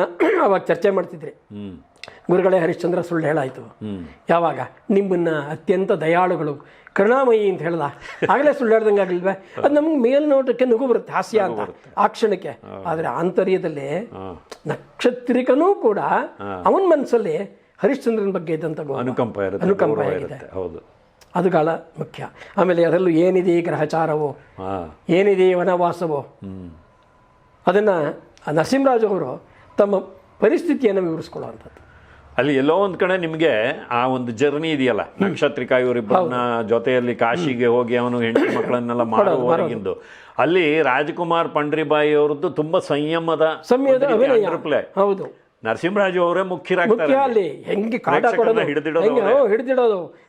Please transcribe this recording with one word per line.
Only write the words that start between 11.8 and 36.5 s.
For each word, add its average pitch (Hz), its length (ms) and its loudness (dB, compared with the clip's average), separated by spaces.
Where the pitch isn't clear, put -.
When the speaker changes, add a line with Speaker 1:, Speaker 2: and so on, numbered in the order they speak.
Speaker 1:
ಆ 208 80 2
ಕ್ಷಣಕ್ಕೆ. 202 420 -2
Speaker 2:
ಹಾ. 98 380 -14
Speaker 1:
ಆದ್ರೆ 160 220 -4
ಆಂತರ್ಯದಲ್ಲಿ 165 920 -2
Speaker 2:
ಹಾ. 95 460 -14
Speaker 1:
ನಕ್ಷತ್ರಿಕನೂ 247 1080 0
ಕೂಡ 240 240 0
Speaker 2:
ಹಾ. 151 680 -4
Speaker 1:
ಅವನ 285 200 4
ಮನಸ್ಸಲ್ಲಿ 233 500 0
ಹರಿಶ್ಚಂದ್ರನ 220 520 0
ಬಗ್ಗೆ 170 240 -4
ಇದ್ದಂಥ 156 260 -6
ಗೌರವ, 139 180 -6
Speaker 2:
ಅನುಕಂಪ 120 400 -4
ಇರುತ್ತೆ, 98 280 -2
Speaker 1:
ಅನುಕಂಪ 190 220 2
Speaker 2:
ಗೌರವ - 140 0
Speaker 1:
ಹೇಗಿದೆ? 90 320 -6
Speaker 2:
ಇರುತ್ತೆ. - 200 -18
ಹೌದು. 90 240 -8
Speaker 1:
ಅದು 180 160 2
ಬಹಳ 160 220 2
ಮುಖ್ಯ. - 560 -12
ಆಮೇಲೆ 175 280 2
ಅದರಲ್ಲೂ 175 260 2
ಏನಿದೆ 175 480 2
ಈ - 20 0
ಗ್ರಹಚಾರವೋ, 156 720 -2
Speaker 2:
ಹಾ. 95 400 -8
Speaker 1:
ಏನಿದೆ 185 420 4
ಈ 185 40 4
ವನವಾಸವೋ, 175 640 0
Speaker 2:
ಹ್ಮ್. 95 500 -14
Speaker 1:
ಅದನ್ನ 208 220 4
ನರಸಿಂಹರಾಜು 226 560 2
ಅವರು 156 400 -6
ತಮ್ಮ 202 200 4
ಪರಿಸ್ಥಿತಿಯನ್ನು 240 600 2
ವಿವರಿಸ್ಕೊಳ್ಳುವಂಥದ್ದು. 143 800 -10
Speaker 2:
ಅಲ್ಲಿ 139 180 0
ಎಲ್ಲೋ 143 180 2
ಒಂದ್ 190 240 0
ಕಡೆ 185 200 0
ನಿಮ್ಗೆ 160 340 0
ಆ 120 160 0
ಒಂದು 123 260 -2
ಜರ್ನಿ 147 400 -2
ಇದೆಯಲ್ಲ, 123 300 0
Speaker 1:
ಹ್ಮ್. 190 280 -2
Speaker 2:
ನಕ್ಷತ್ರಿಕಾ 127 480 0
ಇವರಿಬ್ಬರನ್ನ 127 560 0
Speaker 1:
ಹೌದು. 120 340 -2